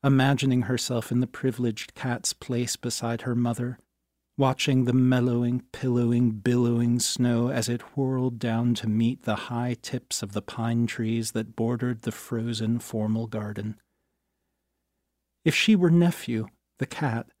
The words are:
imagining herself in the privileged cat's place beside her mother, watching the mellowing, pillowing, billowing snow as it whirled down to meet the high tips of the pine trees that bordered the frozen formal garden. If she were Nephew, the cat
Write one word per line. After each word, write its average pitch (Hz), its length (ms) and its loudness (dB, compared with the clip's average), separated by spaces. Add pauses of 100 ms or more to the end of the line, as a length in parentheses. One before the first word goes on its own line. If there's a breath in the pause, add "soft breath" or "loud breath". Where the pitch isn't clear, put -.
imagining 135 600 4
herself 120 500 -2
in 120 80 2
the 127 60 0
privileged 120 680 -4
cat's - 380 -4
place 123 440 -4
beside 117 460 -4
her 123 120 -2
mother, 120 440 -2 (580)
watching 131 480 2
the 120 80 2
mellowing, 123 720 2 (100)
pillowing, 120 580 2
billowing 120 720 2
snow 120 480 0
as 120 200 -2
it 120 140 -4 (140)
whirled 131 420 -2
down 117 360 0
to 110 140 -4
meet 113 340 2
the 110 120 0
high 120 480 -4
tips - 400 -8
of 98 100 -10
the 104 100 -6
pine 117 440 -2
trees 113 460 -2
that 113 240 -6
bordered 117 460 -2
the 110 100 -4
frozen 117 680 -4
formal 110 480 -2
garden. 104 540 -8 (1600)
If 160 100 4
she - 200 6
were 175 160 6
Nephew, 170 580 2 (300)
the 131 80 -4
cat 120 400 -4 (140)